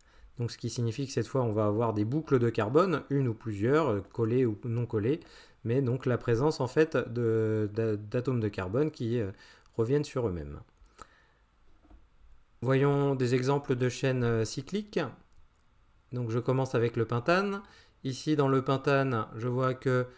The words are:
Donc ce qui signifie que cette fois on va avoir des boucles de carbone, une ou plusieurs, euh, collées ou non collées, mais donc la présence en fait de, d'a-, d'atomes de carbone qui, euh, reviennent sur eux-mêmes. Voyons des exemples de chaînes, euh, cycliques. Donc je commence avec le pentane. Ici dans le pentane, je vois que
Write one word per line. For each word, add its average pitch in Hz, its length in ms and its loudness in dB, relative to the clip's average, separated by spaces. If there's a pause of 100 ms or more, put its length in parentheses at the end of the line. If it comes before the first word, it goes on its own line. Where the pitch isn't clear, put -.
(380)
Donc 117 140 -4
ce - 40 -14
qui 120 140 -6
signifie 120 380 -4
que - 40 -10
cette 120 140 0
fois 131 160 0
on 113 100 0
va 107 140 2
avoir 107 280 0
des 104 100 2
boucles 139 340 2
de 117 100 4
carbone, 139 640 2
une 139 160 2
ou 113 80 0
plusieurs, 117 540 0
euh, 101 120 0 (120)
collées 120 340 2
ou 107 160 -2
non 117 240 -4
collées, 113 320 0 (460)
mais 120 180 0
donc 127 240 0
la 123 100 2
présence 123 440 0
en 123 80 0
fait 160 280 2
de, 110 800 0
d'a-, 113 220 0
d'atomes 120 420 -2
de 107 80 0
carbone 104 460 -2
qui, 120 260 -2
euh, 98 140 -2 (440)
reviennent 135 280 2
sur 120 240 -2
eux-mêmes. 76 320 -8 (2000)
Voyons 139 560 2
des 127 180 2
exemples 139 400 0
de 123 140 0
chaînes, 127 340 -2
euh, 113 220 2
cycliques. 190 560 -6 (1120)
Donc 123 180 -4
je 117 80 0
commence 131 380 0
avec 117 180 0
le 117 100 2
pentane. 190 560 0 (440)
Ici 135 320 -2
dans 139 120 4
le 135 140 4
pentane, 135 720 0
je 113 140 -4
vois 131 260 0
que 127 320 0 (120)